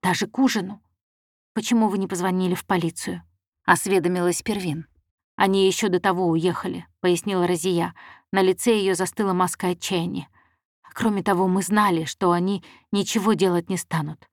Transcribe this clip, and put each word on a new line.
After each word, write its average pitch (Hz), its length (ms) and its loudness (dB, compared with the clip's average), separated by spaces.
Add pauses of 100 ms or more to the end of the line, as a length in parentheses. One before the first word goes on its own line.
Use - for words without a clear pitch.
даже 185 240 0
к - 140 -4
ужину". 208 420 0 (720)
"Почему 220 360 0
вы 190 100 -2
не 196 80 -2
позвонили 185 480 -2
в - 100 -8
полицию?" 170 560 -2 (440)
осведомилась 180 760 2
Первин. 185 460 -4 (480)
"Они 190 320 4
ещё 190 220 0
до 180 100 2
того 185 280 0
уехали", 175 600 -2 (140)
пояснила 180 440 0
Розия. 175 480 0 (380)
На 190 100 2
лице 185 300 2
её 190 240 2
застыла 190 380 -2
маска 180 340 -2
отчаяния. 175 600 -4 (680)
"Кроме 208 260 0
того, 190 260 2
мы 190 140 2
знали, 185 440 2
что 175 260 0
они 180 320 0 (280)
ничего 202 420 0
делать 175 360 2
не 180 80 -2
станут. 156 560 -6